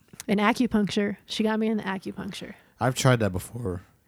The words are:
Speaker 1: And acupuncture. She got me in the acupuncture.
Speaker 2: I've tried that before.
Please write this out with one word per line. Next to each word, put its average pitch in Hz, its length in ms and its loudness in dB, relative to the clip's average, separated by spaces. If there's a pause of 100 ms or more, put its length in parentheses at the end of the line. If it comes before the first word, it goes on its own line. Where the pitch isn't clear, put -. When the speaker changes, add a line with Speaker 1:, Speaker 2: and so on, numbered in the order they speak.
(280)
Speaker 1:
And 208 120 2
acupuncture. 208 800 2 (100)
She - 160 -2
got 214 160 0
me 220 80 0
in 220 100 0
the - 60 -4
acupuncture. 190 720 -8 (240)
Speaker 2:
I've 127 160 2
tried 127 240 4
that 104 120 2
before. 92 520 -6 (240)